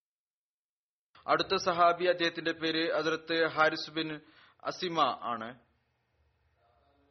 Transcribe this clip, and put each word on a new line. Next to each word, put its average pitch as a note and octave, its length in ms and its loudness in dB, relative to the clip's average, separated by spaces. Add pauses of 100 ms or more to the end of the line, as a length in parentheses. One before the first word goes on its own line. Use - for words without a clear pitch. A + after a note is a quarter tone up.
(1300)
അടുത്ത D#3+ 300 2
സഹാബി, F3 480 2
അദ്ദേഹത്തിന്റെ E3+ 480 0
പേര് D#3+ 400 -2
ഹസരത്ത് D#3+ 540 0
ഹാരിസ് D#3 440 0
ബിൻ D#3 300 -6 (440)
അസിമ E3 360 -2 (220)
ആണ്. A#2 360 -8 (1500)